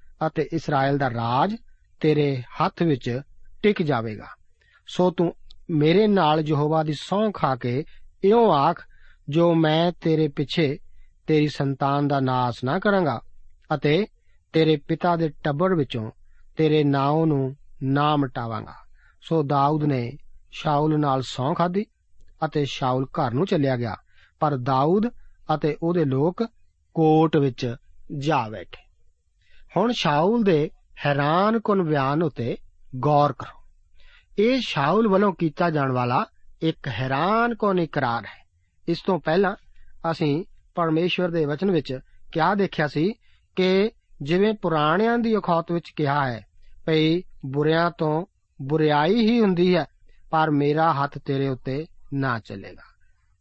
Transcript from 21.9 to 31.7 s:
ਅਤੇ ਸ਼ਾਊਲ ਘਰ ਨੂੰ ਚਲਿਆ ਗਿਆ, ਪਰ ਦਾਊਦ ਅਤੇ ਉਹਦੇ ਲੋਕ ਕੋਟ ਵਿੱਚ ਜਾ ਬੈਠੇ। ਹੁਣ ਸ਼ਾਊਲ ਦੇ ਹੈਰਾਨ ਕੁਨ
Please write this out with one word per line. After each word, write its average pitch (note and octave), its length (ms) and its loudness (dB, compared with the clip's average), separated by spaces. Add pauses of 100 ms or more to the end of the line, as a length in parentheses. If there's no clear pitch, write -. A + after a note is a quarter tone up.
ਅਤੇ D3+ 200 -2
ਸ਼ਾਊਲ C3 420 -2
ਘਰ B2+ 280 -4
ਨੂੰ D#3 120 0
ਚਲਿਆ C#3 300 0
ਗਿਆ, A2+ 200 -6 (440)
ਪਰ D3 160 0
ਦਾਊਦ C#3 500 0 (480)
ਅਤੇ D3 280 -2
ਉਹਦੇ E3+ 220 0
ਲੋਕ C#3+ 380 0 (520)
ਕੋਟ D#3+ 420 4
ਵਿੱਚ C3 400 -2 (420)
ਜਾ C3+ 300 -2
ਬੈਠੇ। G2+ 340 -16 (920)
ਹੁਣ A3 160 2
ਸ਼ਾਊਲ F3+ 500 2
ਦੇ E3+ 280 2 (360)
ਹੈਰਾਨ E3 540 2
ਕੁਨ G3 220 0